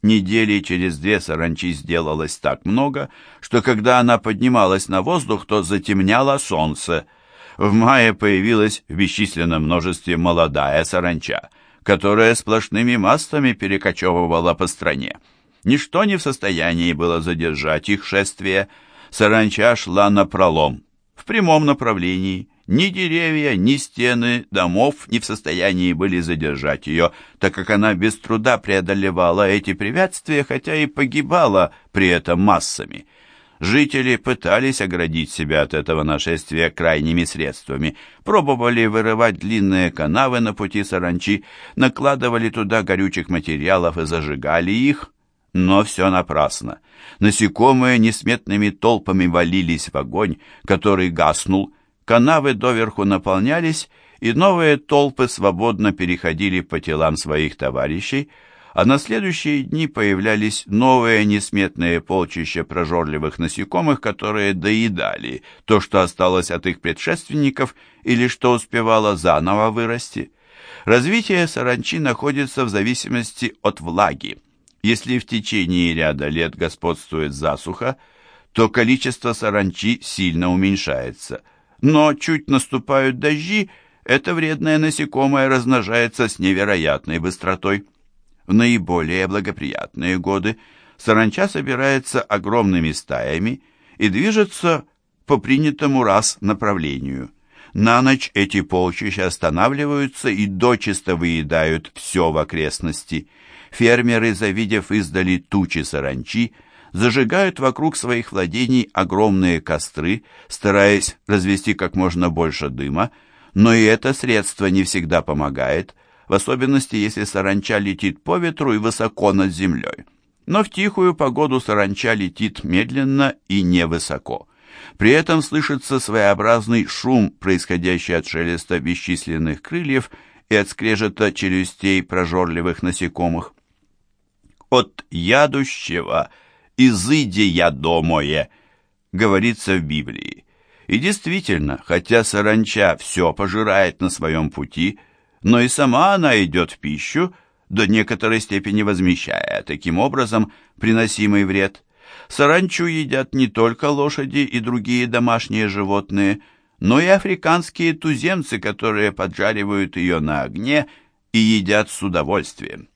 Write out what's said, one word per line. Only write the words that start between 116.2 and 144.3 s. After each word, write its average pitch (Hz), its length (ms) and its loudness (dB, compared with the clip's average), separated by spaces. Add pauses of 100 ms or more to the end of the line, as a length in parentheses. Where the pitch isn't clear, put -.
в - 60 0
особенности, 131 640 0
если 104 280 -2
саранча 98 560 -2
летит 98 440 -4
по 175 140 -2
ветру 160 360 -2
и 107 40 2
высоко 107 560 0
над 95 180 2
землей. 80 540 -4 (400)
Но 208 180 0
в 208 60 -4
тихую 190 440 0
погоду 135 460 0
саранча 104 540 -2
летит 104 500 -4
медленно 135 720 0 (120)
и 98 140 0
невысоко. 82 840 -2 (500)
При 107 140 4
этом 160 300 4
слышится 143 580 -2
своеобразный 107 840 2
шум, 123 460 0
происходящий 90 840 -2
от 82 120 -2
шелеста 85 520 -4
бесчисленных 80 800 -4
крыльев 143 500 -4 (380)
и 107 60 2
от 101 140 2
скрежета 107 640 0
челюстей 95 720 0
прожорливых 87 800 -2
насекомых. 87 720 -4 (1160)
«От - 400 0
ядущего 104 1200 0 (460)
изыди 117 640 2
ядомое», 80 1080 0 (640)
говорится 98 640 0
в 90 60 0
Библии. 73 640 -8 (420)
И - 120 2
действительно, 143 880 -2
хотя 98 380 2
саранча 104 760 2
все 85 360 -2
пожирает 98 680 0
на 92 80 0
своем 80 400 -2